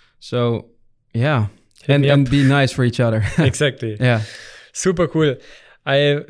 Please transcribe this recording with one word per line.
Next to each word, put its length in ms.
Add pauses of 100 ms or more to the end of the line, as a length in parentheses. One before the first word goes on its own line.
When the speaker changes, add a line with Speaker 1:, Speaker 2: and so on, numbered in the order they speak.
(200)
Speaker 1:
So, 460 (480)
yeah. 320 (340)
Speaker 2:
Hit 140
Speaker 1:
And, 80
Speaker 2:
me 80
Speaker 1:
and 160
Speaker 2:
up. 40
Speaker 1:
be 140
nice 280
for 120
each 160
other. 300
<laughs> 80
Speaker 2:
Exactly. 600
Speaker 1:
Yeah. 220 (540)
Speaker 2:
Super 340
cool. 280 (500)
I 440